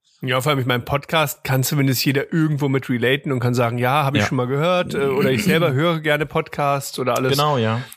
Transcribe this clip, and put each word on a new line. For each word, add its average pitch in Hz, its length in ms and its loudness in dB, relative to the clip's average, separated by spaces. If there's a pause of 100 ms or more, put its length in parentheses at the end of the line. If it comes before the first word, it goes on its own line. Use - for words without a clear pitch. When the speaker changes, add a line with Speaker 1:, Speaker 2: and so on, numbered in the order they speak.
(240)
Speaker 1:
Ja, 131 160 0
vor 147 100 0
allem, 135 100 2
ich 120 60 -4
mein, 123 180 0
Podcast - 580 -2
kann 135 220 0
zumindest 135 400 0
jeder 135 280 0
irgendwo 151 360 0
mit 135 200 -2
relaten 131 440 0
und 127 80 -2
kann 123 140 2
sagen, 120 240 0
„Ja, 131 260 0
hab 135 100 0
ich 107 60 2
Speaker 2:
Ja. 104 80 2
Speaker 1:
schon 143 80 -2
mal 123 100 0
gehört“, 170 480 0
äh, 139 120 0
oder 135 260 2
„Ich 113 100 0
selber 160 300 2
Speaker 2:
<clears throat> - 0 -
Speaker 1:
höre 160 260 2
gerne 151 280 0
Podcasts“ 143 760 -2
oder 123 160 0
alles. 131 160 0
Speaker 2:
Genau, 143 260 2
ja. 113 240 0 (140)